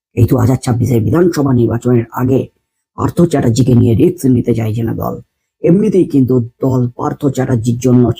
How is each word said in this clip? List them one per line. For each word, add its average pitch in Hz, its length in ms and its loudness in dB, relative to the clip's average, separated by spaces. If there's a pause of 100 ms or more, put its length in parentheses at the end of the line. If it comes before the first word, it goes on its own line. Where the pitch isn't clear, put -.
(140)
এই 110 120 2
দু 135 120 2
হাজার 120 200 2
ছাব্বিশের 117 460 -2
বিধানসভা 151 500 0
নির্বাচনের 120 580 0
আগে 123 360 -2 (480)
পার্থ - 260 -2
চ্যাটার্জিকে 127 540 2
নিয়ে 113 200 4
রিস্ক 170 300 0
নিতে 120 300 0
চাইছে 113 280 -4
না 110 100 -4
দল। 107 280 -8 (400)
এমনিতেই 190 440 2
কিন্তু 127 340 0
দল 123 560 -4
পার্থ 131 320 -6
চ্যাটার্জির 123 500 -2
জন্য 123 420 2